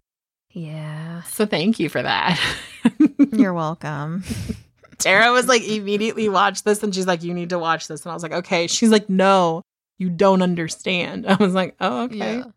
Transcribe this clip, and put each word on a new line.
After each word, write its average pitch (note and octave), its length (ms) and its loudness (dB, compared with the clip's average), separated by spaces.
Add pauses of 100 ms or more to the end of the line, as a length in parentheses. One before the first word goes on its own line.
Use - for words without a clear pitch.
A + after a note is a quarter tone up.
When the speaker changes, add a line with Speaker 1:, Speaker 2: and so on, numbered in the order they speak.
(520)
Speaker 1:
Yeah. D#3 720 -12
Speaker 2:
So - 220 -4
thank G3+ 340 0
you D#3 100 0
for C3 140 -2
that. C3+ 360 0 (520)
<laughs> C#4+ 420 2
Speaker 1:
You're G#3+ 200 4
welcome. D#3 720 -6 (760)
Speaker 2:
Tara G#3 320 4
was B3 160 4
like, A#3+ 200 4
immediately G#3+ 600 -2
watched F#3+ 360 2
this, G#3 180 0
and G#3 100 -2
she's F#3 140 -4
like, F3 160 0
"You F3 100 -6
need F3 180 -6
to F3 80 -2
watch D#3+ 280 -4
this." D#3 160 -12
And F3 80 -12
I - 20 -10
was E3 100 -12
like, D#3+ 100 -8
"Okay." E3+ 340 -2
She's A3+ 220 2
like, G#3+ 200 4
"No, F#3 520 4 (360)
you F#3 120 -4
don't F#3+ 320 4
understand." F3+ 840 -4
<laughs> F#3+ 40 0
I F#3+ 60 4
was F#3+ 180 4
like, F#3 260 -2
"Oh, A#3+ 240 -4
okay. A3 360 -6
Speaker 1:
Yeah. B3 40 -10 (140)